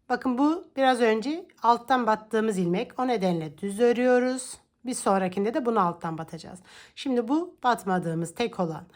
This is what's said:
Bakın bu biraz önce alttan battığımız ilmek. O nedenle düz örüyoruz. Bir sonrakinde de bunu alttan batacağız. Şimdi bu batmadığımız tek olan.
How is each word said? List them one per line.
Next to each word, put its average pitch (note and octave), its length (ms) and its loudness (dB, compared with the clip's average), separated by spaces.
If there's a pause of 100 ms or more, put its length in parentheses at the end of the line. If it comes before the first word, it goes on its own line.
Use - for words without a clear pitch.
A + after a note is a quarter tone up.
Bakın B3 280 -2
bu D#4 300 2 (100)
biraz B3+ 240 4
önce A#3 460 0 (160)
alttan A#3+ 440 2
battığımız A3 500 0
ilmek. F#3 420 -2
O B3+ 80 0
nedenle F3+ 500 -2
düz G3+ 220 -6
örüyoruz. B3 760 2 (280)
Bir B3 80 -6
sonrakinde G3+ 600 0
de C#4+ 120 -2
bunu A#3 140 2
alttan E3+ 380 -2
batacağız. D#3+ 420 -14 (360)
Şimdi A#3+ 320 -2
bu D#4+ 360 -2
batmadığımız E3+ 720 0
tek A#3 240 -4
olan. F3 260 -4 (100)